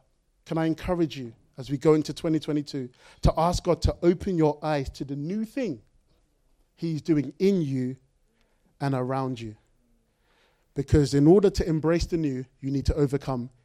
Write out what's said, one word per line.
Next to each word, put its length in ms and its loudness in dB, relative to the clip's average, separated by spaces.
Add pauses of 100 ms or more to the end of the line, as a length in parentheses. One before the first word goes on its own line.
(460)
can 100 -4
I 100 0
encourage 520 -2
you 160 -12 (240)
as 120 -10
we 80 -4
go 160 4
into 180 0
twenty 280 -2
twenty-two 480 -6 (340)
to 140 4
ask 280 2
God 180 2
to 200 0
open 340 2
your 260 2
eyes 280 -2
to 140 -10
the 120 -8
new 280 -6
thing 380 -6 (920)
He's 280 -4
doing 360 0
in 240 2
you 340 -4 (840)
and 140 -2
around 460 -4
you. 160 -12 (1160)
Because 380 2
in 140 6
order 240 8
to 180 -2
embrace 380 0
the 100 -4
new, 300 -4 (140)
you 100 -6
need 160 -2
to 80 0
overcome 560 -2 (140)